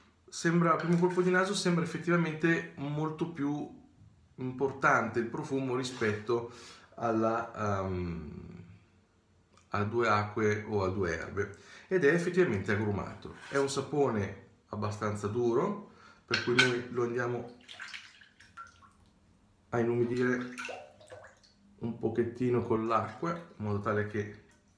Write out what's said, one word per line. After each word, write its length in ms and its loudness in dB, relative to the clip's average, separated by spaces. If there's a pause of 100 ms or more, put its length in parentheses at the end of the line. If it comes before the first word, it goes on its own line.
(280)
sembra, 440 2
al 60 4
primo 200 2
colpo 240 4
di 80 4
naso 240 4
sembra 300 2
effettivamente 960 0
molto 540 -2
più 500 -4 (560)
importante 840 2
il 80 0
profumo 480 -2
rispetto 760 0 (440)
alla, 880 0
ehm, 580 -4 (1300)
a 140 0
Due 240 2
Acque 600 2
o 160 2
a 60 2
Due 280 0
Erbe, 400 -6 (300)
ed 180 2
è 80 6
effettivamente 580 2
agrumato. 640 -2 (140)
È 80 0
un 120 2
sapone 760 0 (220)
abbastanza 580 -4
duro, 640 0 (340)
per 180 0
cui 120 2
noi 360 2
lo 120 0
andiamo 540 -4 (2000)
a 100 0
inumidire 760 2 (1300)
un 200 -6
pochettino 640 0
con 240 0
l'acqua, 440 -2
in 340 -8
modo 140 0
tale 280 0
che, 360 -6 (340)